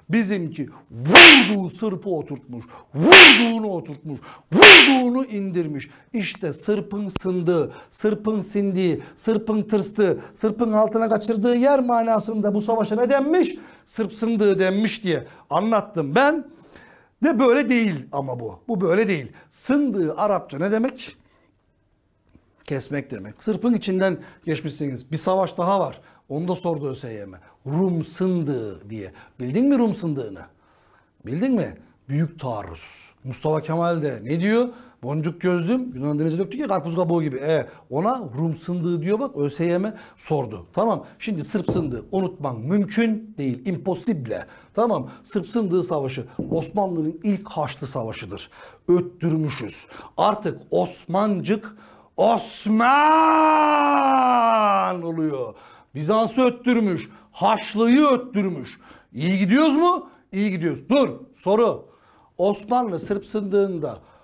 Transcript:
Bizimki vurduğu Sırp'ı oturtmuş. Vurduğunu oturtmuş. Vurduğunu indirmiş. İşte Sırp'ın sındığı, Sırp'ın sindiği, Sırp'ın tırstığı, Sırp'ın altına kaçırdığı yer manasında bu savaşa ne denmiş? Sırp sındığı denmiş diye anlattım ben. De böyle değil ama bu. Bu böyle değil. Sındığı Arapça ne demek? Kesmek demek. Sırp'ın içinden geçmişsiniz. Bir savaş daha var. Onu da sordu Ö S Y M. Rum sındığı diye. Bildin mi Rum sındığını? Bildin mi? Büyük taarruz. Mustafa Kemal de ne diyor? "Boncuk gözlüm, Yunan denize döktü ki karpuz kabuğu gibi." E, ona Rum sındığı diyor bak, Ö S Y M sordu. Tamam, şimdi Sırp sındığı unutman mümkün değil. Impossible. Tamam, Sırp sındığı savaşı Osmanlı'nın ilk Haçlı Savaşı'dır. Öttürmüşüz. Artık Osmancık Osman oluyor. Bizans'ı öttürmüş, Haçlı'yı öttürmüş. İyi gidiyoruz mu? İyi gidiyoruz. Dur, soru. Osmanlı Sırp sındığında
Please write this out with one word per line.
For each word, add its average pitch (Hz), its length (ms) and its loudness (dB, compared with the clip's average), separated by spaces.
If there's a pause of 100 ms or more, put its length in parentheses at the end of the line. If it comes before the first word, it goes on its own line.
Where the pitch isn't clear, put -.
Bizimki 185 600 -2 (220)
vurduğu 196 800 6
Sırp'ı 202 400 -6
oturtmuş. 139 560 -8 (300)
Vurduğunu 226 720 8
oturtmuş. 151 520 -8 (320)
Vurduğunu 262 720 6
indirmiş. 175 640 -6 (240)
İşte 180 400 -6
Sırp'ın 202 540 -4
sındığı, 180 680 -2 (180)
Sırp'ın 214 500 -2
sindiği, 185 640 -2 (140)
Sırp'ın 214 440 -2
tırstığı, 202 580 0 (160)
Sırp'ın 220 360 -2
altına 214 380 2
kaçırdığı 226 460 0
yer 269 240 4
manasında 220 760 0
bu 208 60 0
savaşa 214 340 0
ne 247 140 2
denmiş? 285 480 2 (280)
Sırp - 280 -6
sındığı 214 460 2
denmiş 196 440 0
diye 156 200 -2 (260)
anlattım 170 680 0
ben. 277 300 2 (800)
De 220 160 2
böyle 254 300 4
değil 208 420 0
ama 135 280 -6
bu. 107 280 -10
Bu 220 140 -2
böyle 190 260 2
değil. 151 240 -4 (200)
Sındığı 202 640 0
Arapça 185 400 -2
ne 185 140 -2
demek? 226 460 -4 (1500)
Kesmek 139 460 -6
demek. 107 320 -14
Sırp'ın 220 300 0
içinden 190 440 0 (280)
geçmişsiniz. 143 680 -6
Bir 156 60 -2
savaş 185 400 -2
daha 190 220 0
var. 143 220 -6 (280)
Onu 156 180 -6
da 180 80 -2
sordu 156 340 -4
Ö 127 60 -8
S 117 180 -12
Y 104 120 -12
M. 92 120 -18 (300)
Rum 165 360 0
sındığı 131 840 -4
diye. 104 220 -12 (280)
Bildin 143 280 0
mi 285 100 4
Rum 226 160 2
sındığını? 123 480 -6 (840)
Bildin 202 280 -2
mi? 143 240 -2 (320)
Büyük 151 300 -2
taarruz. 101 720 -10 (100)
Mustafa 156 380 -2
Kemal 170 400 -2
de 135 220 -4
ne 147 160 -2
diyor? 220 300 2 (340)
"Boncuk 143 380 -4
gözlüm, 180 540 0
Yunan 147 240 -4
denize 160 180 0
döktü 190 200 -6
ki 294 100 -4
karpuz 170 280 -2
kabuğu 170 280 0
gibi." 135 140 -4
E, 143 300 0 (220)
ona 196 480 -4
Rum 160 180 -2
sındığı 175 460 -4
diyor 196 180 -2
bak, 269 180 -8
Ö 143 120 -2
S 165 160 -4
Y 175 120 0
M 208 160 -4 (240)
sordu. 113 560 -6
Tamam, 196 320 -2 (140)
şimdi 180 240 -6
Sırp - 280 -4
sındığı 135 400 -4
unutman 156 480 -4
mümkün 202 800 -2
değil. 131 280 -4
Impossible. 165 800 -4 (280)
Tamam, 196 360 -2 (140)
Sırp 185 240 -6
sındığı 185 360 0
savaşı 135 420 -6 (260)
Osmanlı'nın 165 720 -4
ilk 202 260 -2
Haçlı 147 380 -6
Savaşı'dır. 107 600 -10 (380)
Öttürmüşüz. 160 1000 -2 (300)
Artık 196 440 0 (100)
Osmancık 180 1040 -2 (420)
Osman 262 2750 2
oluyor. 151 500 -4 (420)
Bizans'ı 220 460 0
öttürmüş, 240 680 0 (220)
Haçlı'yı 226 720 2
öttürmüş. 196 720 -2 (340)
İyi 180 260 0
gidiyoruz 262 360 4
mu? 349 340 2 (220)
İyi 202 200 -2
gidiyoruz. 160 380 -4
Dur, 262 200 4 (260)
soru. 202 500 2 (520)
Osmanlı 202 600 0
Sırp 196 260 -6
sındığında 190 720 -2 (240)